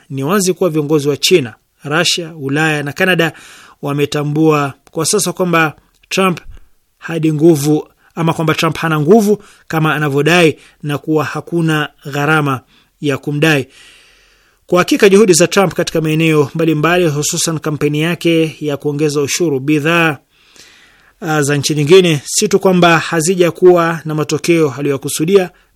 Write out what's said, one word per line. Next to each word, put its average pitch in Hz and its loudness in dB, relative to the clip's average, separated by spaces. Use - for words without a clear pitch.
Ni 135 -8
wazi 185 0
kuwa 175 -2
viongozi 151 0
wa 143 0
China, 135 0
Russia, 165 -4
Ulaya 151 -2
na 143 -8
Canada 175 0
wametambua 147 0
kwa 160 -6
sasa 180 -2
kwamba 165 -2
Trump 185 -2
hadi 160 -2
nguvu, 151 2
ama 165 0
kwamba 160 -2
Trump 160 -2
hana 156 -2
nguvu 202 2
kama 156 0
anavyodai 151 2
na 147 -6
kuwa 156 -2
hakuna 156 -2
gharama 143 0
ya 139 -2
kumdai. 147 0
Kwa 175 0
hakika, 208 2
juhudi 196 6
za 165 4
Trump 190 0
katika 165 -4
maeneo 156 0
mbalimbali, 160 0
hususan 151 -4
kampeni 147 -4
yake 160 0
ya 147 -6
kuongeza 147 -2
ushuru 143 -2
bidhaa, 151 0
ah, 156 -2
za 143 0
nchi 143 -4
nyingine, 156 4
si - -2
tu 196 2
kwamba 175 4
hazijakuwa 170 2
na 156 -6
matokeo 151 0
aliyokusudia, 151 0